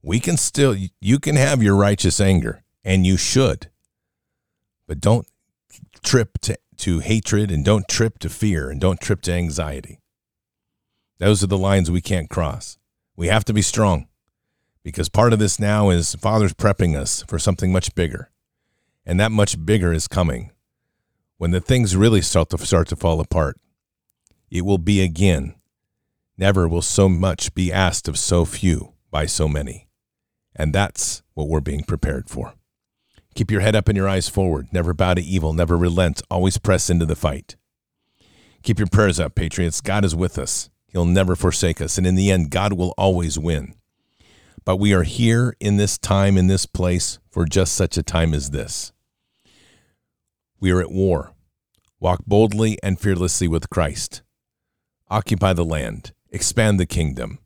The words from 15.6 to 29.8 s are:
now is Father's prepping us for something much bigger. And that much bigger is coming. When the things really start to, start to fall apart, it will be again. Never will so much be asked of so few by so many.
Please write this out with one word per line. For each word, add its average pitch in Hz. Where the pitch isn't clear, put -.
now 104
is 85
Father's 107
prepping 92
us 69
for 82
something 92
much 92
bigger. -
And 87
that 110
much 98
bigger 92
is 80
coming. 73
When 85
the 90
things 117
really 101
start -
to, 80
start 85
to 85
fall 82
apart, 78
it 90
will 98
be 95
again. 85
Never 95
will 82
so -
much 90
be 90
asked 92
of 78
so 87
few -
by 76
so 78
many. 73